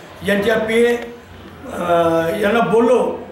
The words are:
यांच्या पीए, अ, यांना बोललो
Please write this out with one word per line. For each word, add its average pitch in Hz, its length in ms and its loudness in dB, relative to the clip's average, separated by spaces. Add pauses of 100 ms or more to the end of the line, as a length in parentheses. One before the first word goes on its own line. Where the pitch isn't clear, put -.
(280)
यांच्या 202 280 2
पीए, 233 400 2 (800)
अ, 180 80 -6 (580)
यांना 220 200 2
बोललो 233 420 4 (280)